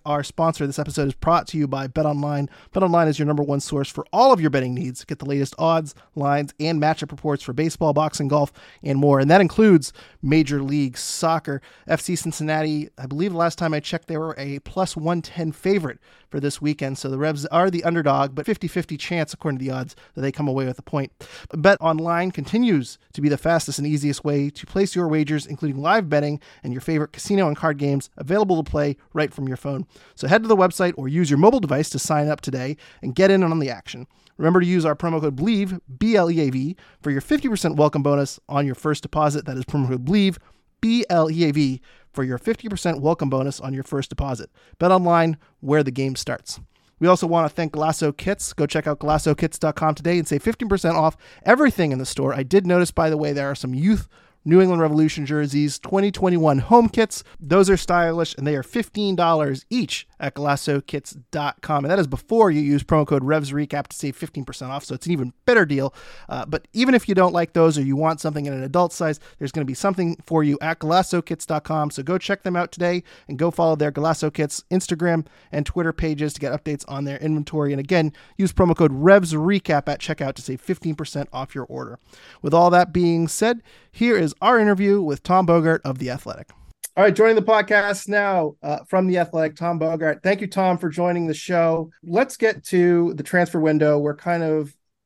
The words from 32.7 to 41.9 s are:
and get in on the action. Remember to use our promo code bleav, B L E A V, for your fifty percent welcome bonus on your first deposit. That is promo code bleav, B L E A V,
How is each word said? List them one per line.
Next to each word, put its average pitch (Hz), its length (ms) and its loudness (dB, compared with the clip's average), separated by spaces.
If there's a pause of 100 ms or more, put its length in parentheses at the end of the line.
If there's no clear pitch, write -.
and 127 100 -6
get 190 160 6
in 190 140 6
on 165 160 0
the 135 100 -2
action. - 380 -14 (300)
Remember 175 240 4
to 175 40 2
use 175 200 2
our 151 100 2
promo 165 260 -2
code 147 140 -2
bleav, 190 440 0 (200)
B 220 160 2
L 175 160 4
E 165 80 2
A 147 100 2
V, 135 260 -4 (260)
for 147 100 -4
your 135 100 0
fifty 294 260 -2
percent 180 280 -2
welcome 151 260 2
bonus 143 380 0 (100)
on 143 160 0
your 135 80 -4
first 151 300 -4
deposit. 151 420 -2
That 131 120 -8
is 131 80 -6
promo 139 240 -2
code 127 160 -4
bleav, 190 320 2 (420)
B 226 320 0
L 160 180 4
E 165 140 0
A 151 80 2
V, 139 300 0 (300)